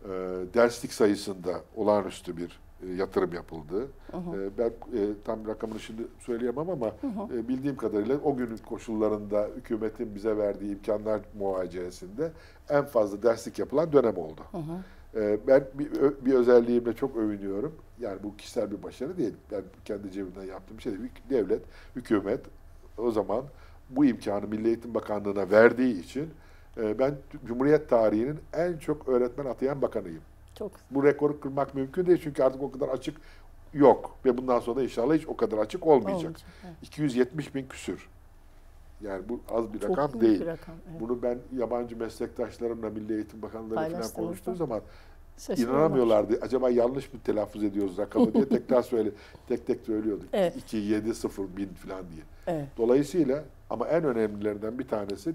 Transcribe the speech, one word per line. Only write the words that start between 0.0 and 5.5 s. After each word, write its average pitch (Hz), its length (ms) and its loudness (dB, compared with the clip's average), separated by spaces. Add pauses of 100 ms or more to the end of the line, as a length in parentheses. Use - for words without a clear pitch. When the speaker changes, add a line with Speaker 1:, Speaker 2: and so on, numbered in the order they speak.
Speaker 1:
E, - 40 -14 (460)
derslik 117 400 4
sayısında 98 680 0 (140)
olağanüstü 98 640 0
bir, 87 220 -10 (280)
e, 92 60 -8
yatırım 95 400 0
yapıldı. 82 540 -8 (240)
Speaker 2:
Hı 160 60 -10
hı. 170 260 -8
Speaker 1:
E, 98 140 -8
ben, 117 120 0
e, 117 380 -4 (180)
tam 110 220 -6
rakamını 110 320 -8